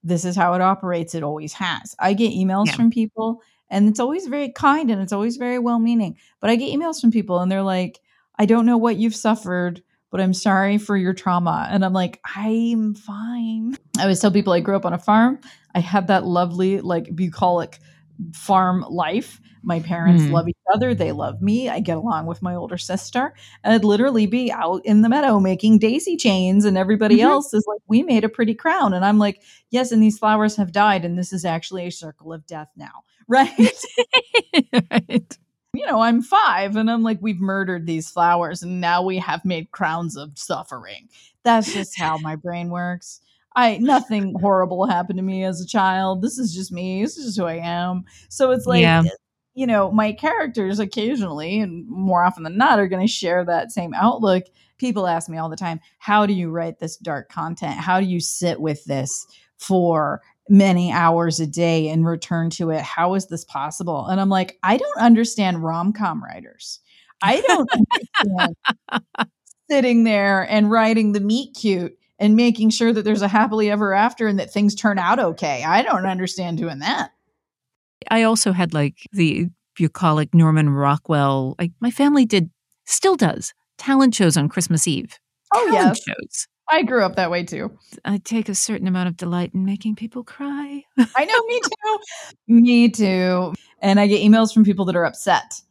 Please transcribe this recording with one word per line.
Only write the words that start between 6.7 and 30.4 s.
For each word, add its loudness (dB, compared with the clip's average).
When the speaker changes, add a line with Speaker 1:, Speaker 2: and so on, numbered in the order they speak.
Speaker 1:
emails -4
from 4
people -2
and -2
they're -2
like, -4
"I 2
don't 4
know 4
what 0
you've 0
suffered, -2
but -2
I'm 2
sorry 2
for -2
your 0
trauma." -2
And 0
I'm 0
like, -4
"I'm -2
fine." -8
I 0
always 2
tell 4
people 0
I 2
grew -2
up -4
on -4
a -6
farm. 2
I 0
had -2
that 2
lovely, 0
like, -4
bucolic -2
farm 0
life. -4
My -2
parents 4
Speaker 2:
Mm. 0
Speaker 1:
love 0
each -6
other. 0
They -2
love -8
me. 0
I -6
get -2
along -4
with -8
my -6
older -10
sister. -6
And 2
I'd 2
literally 2
be -2
out -4
in 6
the 2
meadow 2
making 4
daisy 0
chains, 2
and 2
everybody 2
Speaker 2:
Mm-hmm. 6
Speaker 1:
else -2
is 0
like, -6
"We 4
made 2
a 2
pretty 0
crown." 0
And 0
I'm 4
like, 0
"Yes, -2
and 6
these 4
flowers 2